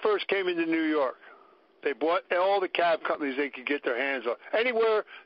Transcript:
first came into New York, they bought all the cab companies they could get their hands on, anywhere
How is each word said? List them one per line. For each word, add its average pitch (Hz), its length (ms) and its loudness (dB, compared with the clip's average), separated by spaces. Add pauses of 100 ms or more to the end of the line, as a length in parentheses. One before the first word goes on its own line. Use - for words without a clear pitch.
first 214 260 0
came 190 200 0
into 170 180 0
New 160 180 2
York, 151 320 0 (680)
they 147 80 0
bought 160 300 0 (140)
all 196 240 4
the 180 80 -2
cab 170 380 2
companies 147 300 -2
they 139 140 -2
could 127 160 -12
get 143 180 -2
their 123 140 0
hands 135 280 -2
on, 117 100 -2 (220)
anywhere 226 460 2 (220)